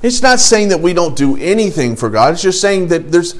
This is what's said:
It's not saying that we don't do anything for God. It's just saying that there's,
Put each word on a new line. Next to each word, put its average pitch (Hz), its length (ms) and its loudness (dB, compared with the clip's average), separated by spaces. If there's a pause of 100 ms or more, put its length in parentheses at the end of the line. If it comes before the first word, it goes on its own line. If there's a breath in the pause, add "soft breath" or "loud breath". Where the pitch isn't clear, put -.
It's 240 200 -2
not 254 200 4
saying 214 260 2
that 175 140 0
we 175 120 2
don't 170 220 0
do 139 220 0
anything 165 580 -2
for 110 140 -4
God. 113 240 2
It's 175 80 -6
just 185 200 -2
saying 196 280 0
that 160 220 -2
there's, 170 280 0